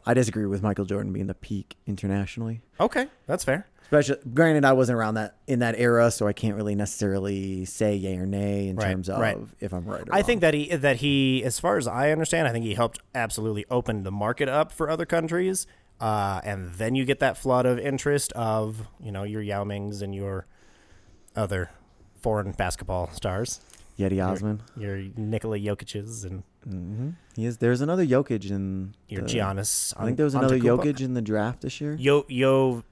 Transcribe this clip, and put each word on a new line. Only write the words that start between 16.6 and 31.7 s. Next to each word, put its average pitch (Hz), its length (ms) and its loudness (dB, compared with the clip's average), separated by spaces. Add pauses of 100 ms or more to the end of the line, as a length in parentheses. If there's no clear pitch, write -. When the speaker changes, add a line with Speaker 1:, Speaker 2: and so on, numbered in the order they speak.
Speaker 2:
then 113 220 -2
you 135 100 2
get 131 140 0
that 131 180 2
flood 123 300 2
of 123 100 4
interest 143 560 0
of, 110 540 -2 (120)
you 113 120 -10
know, 98 120 -6
your 107 200 -6
Yao 101 200 -4
Mings 101 380 -6
and 98 140 -6
your 98 320 -6 (880)
other 95 340 -2 (500)
foreign 104 320 -2
basketball 90 600 -4
stars. 101 500 -4 (380)
Speaker 1:
Yeti 95 160 2
Speaker 2:
Your, 92 120 2
Speaker 1:
Osman. 104 360 -2 (120)
Speaker 2:
your 101 220 -8 (180)
Nikola 110 440 -4
Jokic's 104 640 -6
and 92 200 -10 (240)
Speaker 1:
Mm-hmm. 101 420 -6 (260)
He 113 100 -2
is. 117 120 -4
There's 120 240 4
another 170 240 2
Jokic 123 440 2
in 98 460 -4 (120)
Speaker 2:
your 98 160 -6
Speaker 1:
the, - 40 -4
Speaker 2:
Giannis 98 720 -2
Speaker 1:
I - 80 -4
think 123 120 0
there 151 60 4
was 143 100 2
another 131 240 4
Speaker 2:
Antetokounmpo. 120 280 4
Speaker 1:
Jokic 139 160 0
in 127 120 -2
the 123 80 0
draft 107 400 0
this 135 180 -8